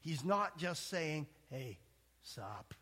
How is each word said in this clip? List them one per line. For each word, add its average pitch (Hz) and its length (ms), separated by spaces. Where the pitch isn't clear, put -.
He's 156 220
not 196 340
just 175 320
saying, 156 380
Hey, 131 300
sup 104 600